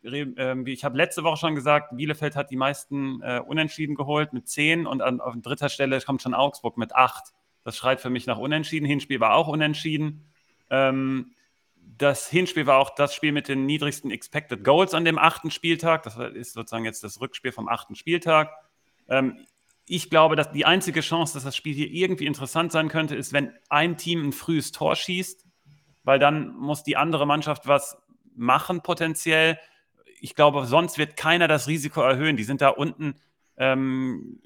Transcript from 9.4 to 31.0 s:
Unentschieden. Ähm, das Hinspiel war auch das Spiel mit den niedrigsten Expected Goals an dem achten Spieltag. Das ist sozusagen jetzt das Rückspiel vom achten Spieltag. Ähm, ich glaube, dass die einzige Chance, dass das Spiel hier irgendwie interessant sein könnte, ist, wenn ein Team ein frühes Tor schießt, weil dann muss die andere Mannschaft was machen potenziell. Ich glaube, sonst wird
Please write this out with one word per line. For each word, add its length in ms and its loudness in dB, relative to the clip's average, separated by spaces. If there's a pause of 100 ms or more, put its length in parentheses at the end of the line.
Unentschieden. 800 -2 (460)
Ähm, 600 0 (680)
das 320 2
Hinspiel 360 0
war 140 6
auch 160 0
das 200 0
Spiel 160 -2
mit 160 -4
den 180 -2
niedrigsten 460 -2
Expected 520 -8
Goals 300 6
an 120 0
dem 120 2
achten 340 2
Spieltag. 520 0
Das 140 -14
ist 360 -10
sozusagen 320 -8
jetzt 180 -8
das 180 -14
Rückspiel 300 -8
vom 180 -8
achten 260 -6
Spieltag. 560 2 (560)
Ähm, 300 0 (480)
ich 240 -6
glaube, 260 6
dass 160 0
die 140 -2
einzige 340 2
Chance, 360 -2
dass 100 -8
das 100 -8
Spiel 180 -6
hier 160 -4
irgendwie 360 -2
interessant 480 -4
sein 160 0
könnte, 260 -2
ist, 160 -8
wenn 220 0 (160)
ein 280 2
Team 300 -2
ein 60 -2
frühes 400 -2
Tor 240 0
schießt, 480 -6 (580)
weil 160 6
dann 380 2
muss 260 -6
die 140 -2
andere 280 2
Mannschaft 420 -2
was 300 2 (380)
machen 460 2
potenziell. 760 0 (600)
Ich 160 -14
glaube, 300 6
sonst 320 2
wird 200 -2